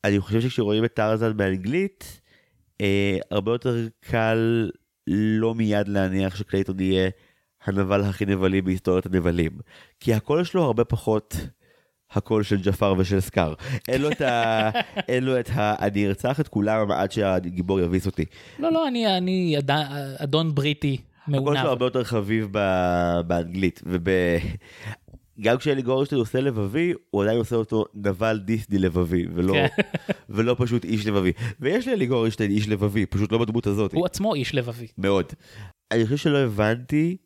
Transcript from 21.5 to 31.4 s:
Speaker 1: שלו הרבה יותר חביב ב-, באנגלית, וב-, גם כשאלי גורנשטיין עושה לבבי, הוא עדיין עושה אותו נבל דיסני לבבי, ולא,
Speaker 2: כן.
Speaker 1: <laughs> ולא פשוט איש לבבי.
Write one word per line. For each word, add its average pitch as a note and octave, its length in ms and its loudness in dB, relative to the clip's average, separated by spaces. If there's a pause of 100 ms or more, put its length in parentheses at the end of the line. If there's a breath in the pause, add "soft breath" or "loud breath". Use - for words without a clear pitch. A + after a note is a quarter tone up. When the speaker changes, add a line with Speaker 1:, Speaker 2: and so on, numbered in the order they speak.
Speaker 1:
שלו C3+ 120 2
הרבה B2 160 2
יותר B2 180 0
חביב G#2+ 480 0
ב-, F2+ 760 2
באנגלית, F2 580 -2
וב-, F2+ 240 -2 (1300 loud breath)
גם A2+ 160 2
כשאלי C3+ 240 -2
גורנשטיין C3 380 0
עושה A#2 220 0
לבבי, C3+ 520 0 (180)
הוא G2+ 120 2
עדיין A2 140 2
עושה A#2 180 -2
אותו A2 380 0
נבל G#2 520 -2
דיסני G#2 320 -2
לבבי, F2 480 2 (100)
ולא, F2+ 180 2
Speaker 2:
כן. C#3 140 2 (360)
Speaker 1:
<laughs> - 260 -8
ולא A2+ 300 0
פשוט A#2+ 260 0
איש G#2 220 -2
לבבי. G2 240 2 (280 loud breath)